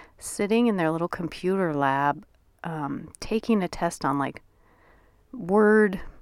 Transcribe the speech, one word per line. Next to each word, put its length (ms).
sitting 480
in 100
their 140
little 180
computer 640
lab, 500
um, 460
taking 420
a 60
test 360
on, 140
like, 240
Word, 680